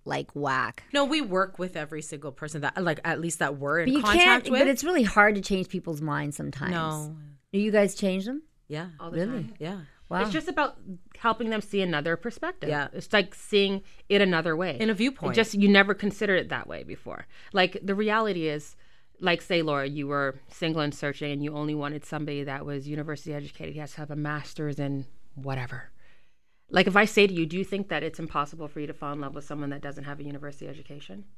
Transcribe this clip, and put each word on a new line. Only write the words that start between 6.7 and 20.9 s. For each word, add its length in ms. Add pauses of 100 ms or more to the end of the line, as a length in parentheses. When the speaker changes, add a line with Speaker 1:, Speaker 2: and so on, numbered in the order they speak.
Speaker 2:
No. 440 (380)
Speaker 1:
Do 60
you 120
guys 220
change 320
them? 160 (260)
Speaker 2:
Yeah. 200 (120)
Speaker 3:
All 120
the 80
Speaker 1:
Really? 240
Speaker 2:
time. 160
Yeah. 200 (300)
Speaker 1:
Wow. 140
Speaker 3:
It's 80
just 160
about 300 (420)
helping 320
them 100
see 220
another 340
perspective. 520
Speaker 2:
Yeah. 240
Speaker 3:
It's 200
like 220
seeing 480 (260)
it 120
another 340
way. 240
Speaker 2:
In 100
a 60
viewpoint. 380
Speaker 3:
It 20
just, 180
you 160
never 240
considered 440
it 120
that 160
way 160
before. 460 (260)
Like, 300
the 100
reality 540
is, 280 (440)
like, 240
say, 180
Laura, 260
you 200
were 320 (120)
single 300
and 140